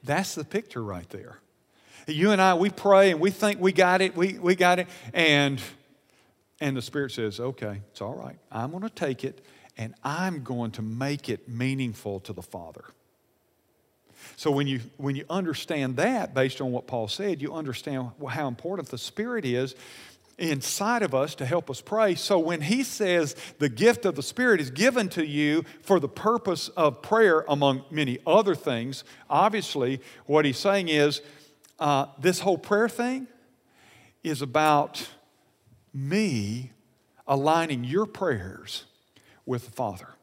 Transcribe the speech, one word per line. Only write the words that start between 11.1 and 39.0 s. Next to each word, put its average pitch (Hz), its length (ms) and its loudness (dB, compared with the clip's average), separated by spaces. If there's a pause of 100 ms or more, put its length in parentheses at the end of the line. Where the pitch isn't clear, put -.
it - 180 -8
meaningful 120 720 -4
to 98 140 -14
the 90 80 -14
Father." 85 420 -16 (1500)
So - 140 -2
when 143 160 2
you, 135 140 -2 (180)
when 139 180 -4
you - 140 -8
understand 156 680 -4
that, 208 380 -2
based 131 260 0
on 135 100 -4
what 123 160 -6
Paul 113 220 -4
said, 185 320 -4
you 139 140 -8
understand 135 560 -8 (180)
how 139 200 -6
important 160 420 -8
the 127 80 -10
Spirit 226 480 -6
is 127 280 -2 (640)
inside 175 680 -2
of 147 120 -2
us 139 220 0
to 139 100 -6
help 165 240 -2
us 127 100 -8
pray. 208 360 2
So 185 240 2
when 160 220 -2
he 220 200 0
says 180 540 0 (220)
the 147 100 2
gift 208 360 2
of 185 120 0
the 139 60 -6
Spirit 240 380 2
is 131 100 -4
given 214 400 2
to 160 140 -2
you 151 400 0 (180)
for 185 180 4
the 139 80 -4
purpose 208 640 -2
of 147 320 0
prayer, 202 460 4
among 139 420 2
many 143 360 -2
other 190 300 4
things, 131 480 -4 (260)
obviously 151 720 0 (260)
what 151 180 4
he's 135 140 0
saying 196 300 0
is, 147 320 2 (580)
uh, 143 280 2 (120)
this 180 220 2
whole 180 180 6
prayer 214 300 2
thing 247 400 -4 (960)
is 147 180 -4
about 147 680 2 (840)
me 135 800 -2 (560)
aligning 143 560 2
your 175 220 0
prayers 101 800 -4 (600)